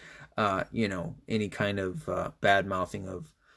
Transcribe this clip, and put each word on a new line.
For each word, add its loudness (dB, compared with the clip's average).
uh, 2
you 2
know, -4
any 0
kind 0
of, -4
uh, -2
bad-mouthing 2
of, -10